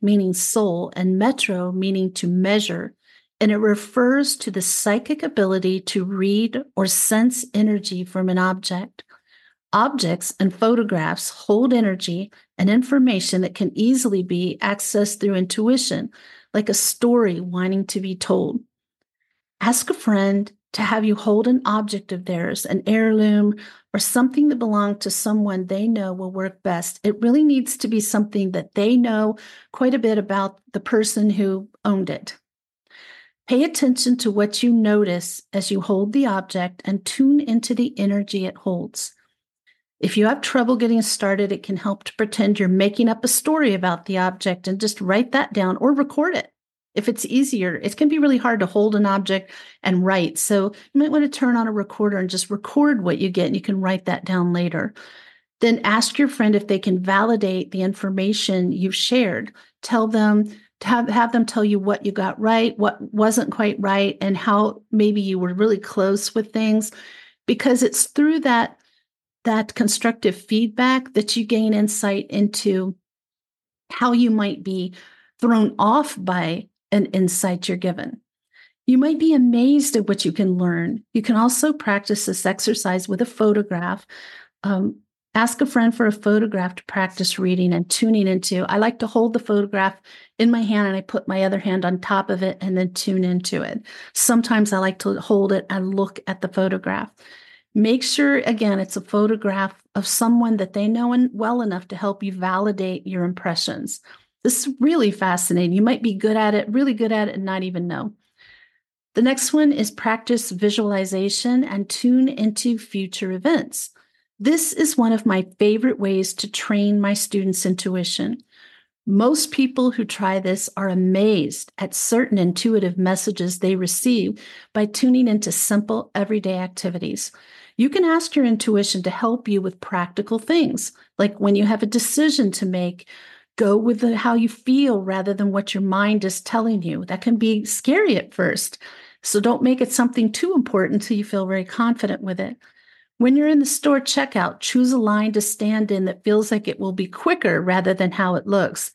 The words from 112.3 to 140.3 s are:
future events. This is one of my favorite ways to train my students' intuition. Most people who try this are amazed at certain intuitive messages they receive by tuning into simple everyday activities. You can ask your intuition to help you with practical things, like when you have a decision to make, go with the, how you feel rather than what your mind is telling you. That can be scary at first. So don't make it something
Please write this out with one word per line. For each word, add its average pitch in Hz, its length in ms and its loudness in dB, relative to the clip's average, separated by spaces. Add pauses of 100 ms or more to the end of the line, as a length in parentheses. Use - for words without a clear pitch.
future 190 540 -6
events. - 580 -2 (500)
This 311 320 0
is 302 260 0
one 226 140 4
of 220 120 0
my 190 220 0 (140)
favorite 214 380 2
ways 196 360 -2
to - 160 -10
train 208 500 0
my 202 140 0
students' 190 500 -2
intuition. 185 800 -4 (640)
Most 233 460 2
people 254 400 2
who 233 120 -2
try 196 360 -2
this 190 360 -2
are 196 120 -2
amazed 185 920 2
at - 160 -6
certain 233 440 0
intuitive 180 600 0
messages 185 600 -2
they 190 180 0
receive 202 680 -2 (300)
by 214 140 0
tuning 254 420 4
into 214 240 0
simple 208 640 -2
everyday 202 440 -2
activities. 180 720 -6 (460)
You 247 120 4
can 370 160 2
ask 330 300 2
your 277 100 4
intuition 214 600 2
to 185 60 -2
help 240 360 -2
you 202 160 2
with 185 180 -6
practical 202 580 -4
things, - 540 0 (260)
like 208 200 0
when 202 160 4
you 202 100 2
have 214 180 0
a - 40 0
decision 240 640 0
to 196 140 -4
make, 180 400 -4 (500)
go 202 200 4
with 220 240 0
the, 233 160 2
how 233 180 0
you 233 140 2
feel 254 520 2
rather 190 320 -2
than 202 200 0
what 202 220 -2
your 196 80 -2
mind 202 420 2
is 185 160 -4
telling 220 420 -2
you. 175 220 -6
That 185 160 -8
can 233 160 2
be 220 280 0
scary 302 520 0
at - 180 -6
first. - 440 -4 (440)
So - 180 0
don't 240 220 2
make 254 180 2
it 247 120 -2
something 240 400 0